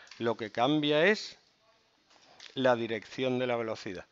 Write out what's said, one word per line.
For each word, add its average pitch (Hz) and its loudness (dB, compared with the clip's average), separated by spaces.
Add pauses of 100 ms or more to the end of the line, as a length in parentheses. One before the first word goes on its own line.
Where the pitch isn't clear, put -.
(180)
Lo 113 0
que 107 -8
cambia 147 2
es - 0 (1160)
la 127 4
dirección 117 -2
de 127 0
la 120 0
velocidad, 107 -6